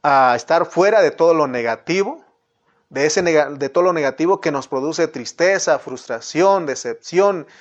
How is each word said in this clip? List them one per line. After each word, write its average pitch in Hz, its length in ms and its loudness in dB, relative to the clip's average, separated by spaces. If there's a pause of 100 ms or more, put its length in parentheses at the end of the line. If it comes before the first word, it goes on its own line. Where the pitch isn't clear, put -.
a 135 320 4
estar 160 300 0
fuera 196 380 2
de 151 80 2
todo 165 240 2
lo 160 120 0
negativo, 135 760 -4 (640)
de 135 160 -2
ese 156 180 0
nega-, 151 280 2
de 139 180 -6
todo 175 160 0
lo 185 80 2
negativo 160 480 -2
que 165 100 -4
nos 135 160 -6
produce 156 420 -4
tristeza, 165 720 -2
frustración, 151 840 -2
decepción 151 840 -2 (140)